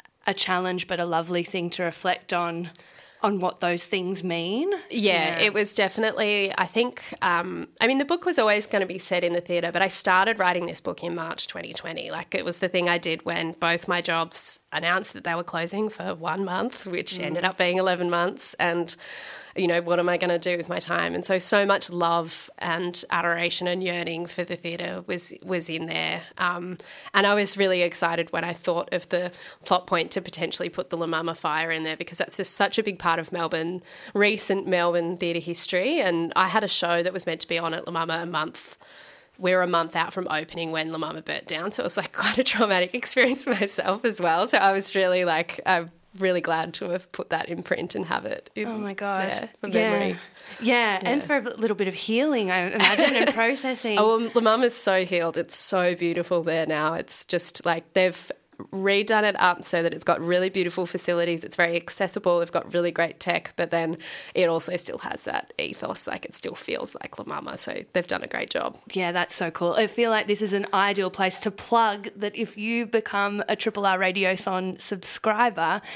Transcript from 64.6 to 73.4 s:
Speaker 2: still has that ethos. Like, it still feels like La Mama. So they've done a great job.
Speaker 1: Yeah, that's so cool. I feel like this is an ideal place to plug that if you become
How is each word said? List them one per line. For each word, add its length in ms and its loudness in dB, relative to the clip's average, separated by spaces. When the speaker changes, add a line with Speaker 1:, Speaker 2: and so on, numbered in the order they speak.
Speaker 2:
still 220 -6
has 260 -8
that 340 -4
ethos. 480 -6
Like, 180 -6
it 100 -8
still 200 -6
feels 460 -6
like 180 -14
La 80 -10
Mama. 320 -8
So 240 -6
they've 140 0
done 160 -2
a 60 -8
great 220 -6
job. 280 -4
Speaker 1:
Yeah, 180 -2
that's 240 -2
so 160 -4
cool. 220 -2
I 160 4
feel 240 2
like 160 2
this 120 0
is 120 -2
an 200 0
ideal 380 2
place 300 0
to 100 -2
plug 640 0
that 220 -6
if 200 -4
you 300 -2
become 640 0